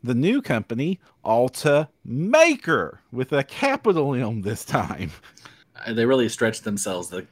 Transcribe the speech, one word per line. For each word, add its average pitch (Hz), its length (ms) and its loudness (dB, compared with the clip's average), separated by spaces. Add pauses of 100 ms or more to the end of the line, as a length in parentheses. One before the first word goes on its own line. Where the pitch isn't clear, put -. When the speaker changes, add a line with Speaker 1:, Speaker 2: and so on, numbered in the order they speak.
Speaker 1:
the 123 120 -2
new 196 260 2
company 131 580 -4 (1080)
Ultimaker 170 880 2 (140)
with 123 220 -4
a - 100 2
capital 190 720 0
M 113 260 -2
this 104 240 -6
time. 92 460 -4 (760)
Speaker 2:
Uh, 113 80 -6
they 113 120 2
really 127 240 4
stretched 110 340 -2
themselves. 98 480 -4
Like, 92 200 -8